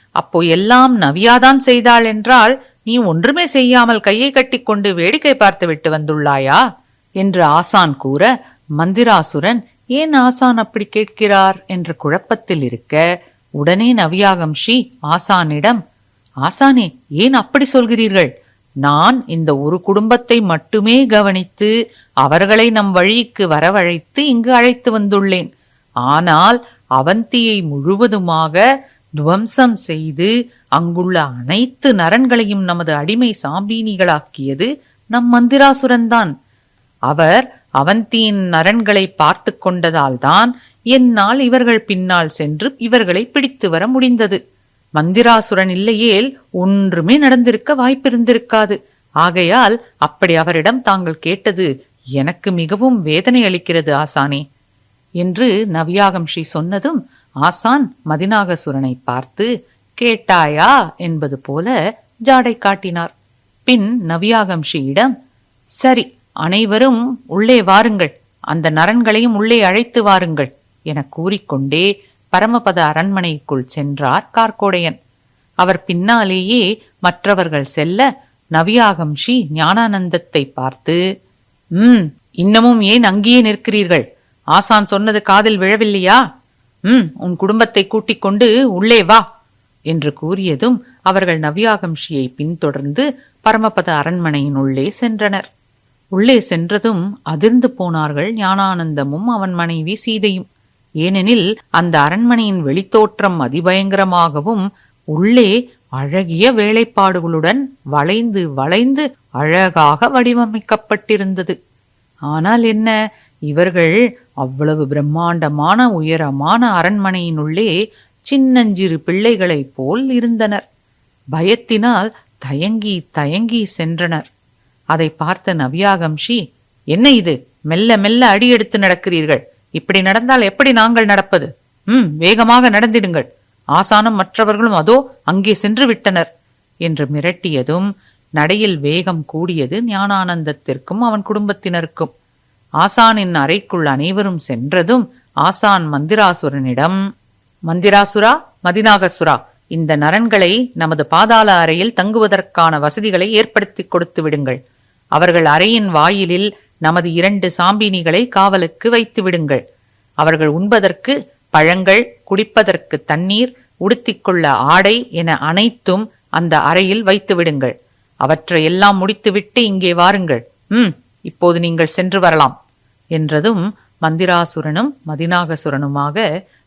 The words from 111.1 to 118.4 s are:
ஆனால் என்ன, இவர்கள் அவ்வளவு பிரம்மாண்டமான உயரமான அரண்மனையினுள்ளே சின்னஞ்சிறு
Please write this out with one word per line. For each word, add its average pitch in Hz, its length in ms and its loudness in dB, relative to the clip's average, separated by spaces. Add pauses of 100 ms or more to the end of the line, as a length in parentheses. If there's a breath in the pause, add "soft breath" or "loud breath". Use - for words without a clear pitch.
ஆனால் 160 480 -2
என்ன, 220 500 -2 (260 soft breath)
இவர்கள் 175 800 0 (120 soft breath)
அவ்வளவு 143 540 -4
பிரம்மாண்டமான 160 1040 0
உயரமான 160 920 -2
அரண்மனையினுள்ளே 180 1080 -2 (320 soft breath)
சின்னஞ்சிறு 226 760 0